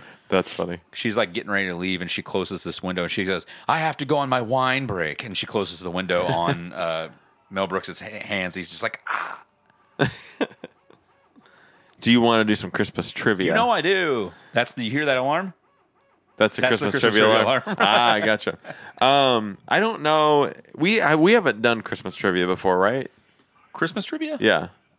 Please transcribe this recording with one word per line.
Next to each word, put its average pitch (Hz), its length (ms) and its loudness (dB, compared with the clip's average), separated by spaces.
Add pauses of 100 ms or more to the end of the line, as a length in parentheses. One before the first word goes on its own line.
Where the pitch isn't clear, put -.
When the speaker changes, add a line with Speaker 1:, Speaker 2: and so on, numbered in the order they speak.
(280)
Speaker 1:
That's 92 260 0
funny. 87 260 -6 (140)
Speaker 2:
She's, 110 240 -4
like, 98 160 -2
getting 98 160 -8
ready 98 200 -2
to 87 60 -6
leave, 90 260 -4
and 87 100 -8
she - 100 -6
closes 92 420 -4
this - 200 -8
window, 92 200 -4
and 85 80 -4
she 101 140 -4
goes, 92 220 -4 (200)
"I 151 120 0
have 156 180 -2
to 147 80 -6
go 147 140 0
on 139 100 -4
my 127 120 2
wine 131 440 0
break." 87 380 -4
And 98 120 -10
she - 120 -6
closes 90 320 -2
the 90 100 -8
window 90 340 0
Speaker 1:
<laughs> 90 40 -2
Speaker 2:
on, 85 460 -2
uh, 82 360 -4 (400)
Mel 95 160 -2
Brooks' 92 340 -6
ha-, - 80 -14
hands. 101 460 -6
He's 90 160 -8
just - 140 -8
like, - 240 -6
"Ah." - 360 -8 (540)
Speaker 1:
<laughs> - 100 0 (1900)
Do 117 100 2
you 120 100 6
wanna 117 240 6
do 107 100 2
some 95 160 -8
Christmas - 400 -4
trivia? 95 360 0
Speaker 2:
You 80 80 0
know 233 160 2
I 190 100 0
do. 151 500 0 (220)
That's 120 200 0
the, 123 120 -6
you 107 60 -4
hear 147 140 -2
that 135 120 2
alarm? 156 360 -2 (840)
Speaker 1:
That's 107 180 4
the - 60 -2
Speaker 2:
That's 120 180 4
the 147 100 -2
Speaker 1:
Christmas 127 140 -2
Speaker 2:
Christmas 113 120 4
Speaker 1:
trivia 110 200 6
Speaker 2:
trivia 110 100 4
Speaker 1:
alarm. 127 200 0
Speaker 2:
alarm. 208 120 -4
<laughs> - 40 2
Speaker 1:
Ah, 117 320 4
I 107 80 2
gotcha. 107 360 0 (440)
Um, 127 560 4 (100)
I 165 140 2
don't 226 200 -2
know. 151 520 4 (220)
We, 208 260 2
I, 151 140 4
we 165 180 6
haven't 143 280 2
done 117 200 2
Christmas - 340 -8
trivia 90 320 2
before, 90 320 2
right? 113 320 0 (640)
Speaker 2:
Christmas 175 320 -4
trivia? 311 340 -8
Speaker 1:
Yeah. 92 300 2 (280)